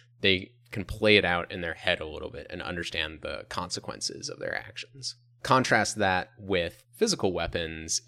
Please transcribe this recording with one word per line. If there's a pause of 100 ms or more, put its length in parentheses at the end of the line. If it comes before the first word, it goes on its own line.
(220)
they (180)
can
play
it
out
in
their
head
a
little
bit
and
understand
the
consequences
of
their
actions. (260)
Contrast
that
with (140)
physical
weapons